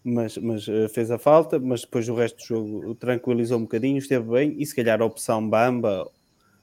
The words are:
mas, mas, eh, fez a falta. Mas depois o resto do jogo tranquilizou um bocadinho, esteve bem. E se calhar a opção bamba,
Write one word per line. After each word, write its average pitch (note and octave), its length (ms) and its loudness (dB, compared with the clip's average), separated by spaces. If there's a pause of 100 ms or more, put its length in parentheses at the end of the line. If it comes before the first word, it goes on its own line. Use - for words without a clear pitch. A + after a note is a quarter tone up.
mas, A#2+ 340 -4
mas, G#2+ 300 -4
eh, A2 200 2
fez A2+ 240 -2
a A#2 80 -2
falta. D#3 400 6
Mas B2+ 220 -2
depois A#2 280 -4
o A#2+ 60 -2
resto A2+ 220 0
do - 100 -20
jogo G#2+ 480 -6
tranquilizou A#2+ 640 0
um A2+ 40 -4
bocadinho, A#2 360 -2
esteve B2+ 320 -2
bem. C#3 260 2
E C#3+ 80 -4
se - 100 -8
calhar A2 260 2
a A2+ 40 4
opção A2 420 -2
bamba, A2+ 640 0 (540)